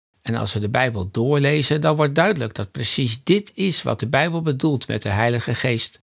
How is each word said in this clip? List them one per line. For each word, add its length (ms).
En 120
als 180
we 80
de 80
Bijbel 420
doorlezen, 720
dan 160
wordt 180
duidelijk 400
dat 160
precies 540
dit 300
is 280
wat 180
de 80
Bijbel 340
bedoelt 460
met 140
de 60
Heilige 460
Geest. 500